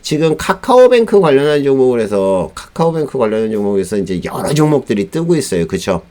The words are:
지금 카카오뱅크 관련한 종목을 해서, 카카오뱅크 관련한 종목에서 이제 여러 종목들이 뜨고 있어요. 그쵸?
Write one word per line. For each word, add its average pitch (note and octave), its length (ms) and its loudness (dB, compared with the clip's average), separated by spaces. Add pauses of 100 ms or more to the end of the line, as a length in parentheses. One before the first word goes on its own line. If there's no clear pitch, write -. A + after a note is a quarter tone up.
지금 D#3 340 -2
카카오뱅크 A#3+ 840 4
관련한 D3 420 2
종목을 B2+ 380 2
해서, G2 520 0
카카오뱅크 D#3+ 640 -4
관련한 A2 340 0
종목에서 G2+ 460 -2
이제 F#2 280 -4
여러 - 280 -6
종목들이 D3 560 0
뜨고 E3 260 -2
있어요. F#2 300 -2
그쵸? F2 460 -4